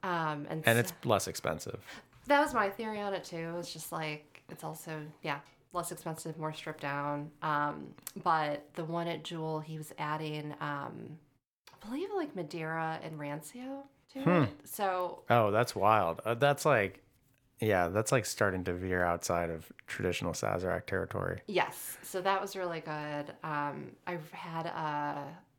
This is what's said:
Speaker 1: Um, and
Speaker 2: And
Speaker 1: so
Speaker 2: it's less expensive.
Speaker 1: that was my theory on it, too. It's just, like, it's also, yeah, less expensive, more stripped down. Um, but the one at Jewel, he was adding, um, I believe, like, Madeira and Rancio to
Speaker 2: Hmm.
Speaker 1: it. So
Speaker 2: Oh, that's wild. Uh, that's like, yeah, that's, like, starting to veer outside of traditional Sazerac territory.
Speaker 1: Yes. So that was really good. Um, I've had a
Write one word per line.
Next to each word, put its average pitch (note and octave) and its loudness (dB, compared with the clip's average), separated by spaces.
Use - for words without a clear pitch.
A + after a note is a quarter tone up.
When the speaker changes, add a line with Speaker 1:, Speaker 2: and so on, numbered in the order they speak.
Speaker 1:
Um, D#3+ 0
and D#3 -2
Speaker 2:
And A2+ 6
Speaker 1:
so A#2+ 6
Speaker 2:
it's A#2 0
less G#2 4
expensive. - -6
Speaker 1:
that C#4+ 6
was D4 0
my G#3 2
theory G#3+ -6
on G3+ -2
it, F3+ -4
too. E3 -6
It's E3+ -6
just, - -10
like, D3+ -6
it's - -14
also, D#3 -8
yeah, C#3+ -2
less E3+ -2
expensive, D#3+ -6
more D#3 -2
stripped D#3 -8
down. D3 -2
Um, D3 0
but D#3 2
the E3+ -4
one E3+ -2
at D#3 -4
Jewel, D#3+ -2
he D#3 -8
was D3+ -10
adding, D3+ -2
um, D3 -6
I - -20
believe, C#4+ -4
like, D#4+ -2
Madeira D#3+ -2
and D#3+ -8
Rancio B3 -8
to C4+ -10
Speaker 2:
Hmm. C4+ 6
Speaker 1:
it. - -2
So F#3 -2
Speaker 2:
Oh, A2 8
that's A2+ 4
wild. F#2+ 6
Uh, A2+ 2
that's C#3+ 4
like, A2 4
yeah, F#2+ 6
that's, G2+ 2
like, B2+ 4
starting F#2 2
to F2+ 0
veer F2+ 2
outside F2 2
of D#2+ -8
traditional F2+ 0
Sazerac F2 0
territory. F#2 -2
Speaker 1:
Yes. - -2
So - -6
that F#3+ 2
was G3+ -6
really F3 -4
good. D3+ -6
Um, D3 -2
I've E3 -6
had E3 -6
a D3 -2